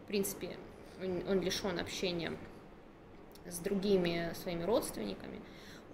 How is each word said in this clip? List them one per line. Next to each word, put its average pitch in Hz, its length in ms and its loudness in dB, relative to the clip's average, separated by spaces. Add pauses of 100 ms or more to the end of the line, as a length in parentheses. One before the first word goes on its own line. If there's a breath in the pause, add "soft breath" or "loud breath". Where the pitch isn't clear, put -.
в - 40 -16
принципе, 196 480 0 (460)
он, 180 260 0
он 190 140 6
лишен 180 380 2
общения 175 520 0 (1160)
с 175 100 -6
другими 180 760 4
своими 170 280 -2
родственниками, 202 800 0 (520 loud breath)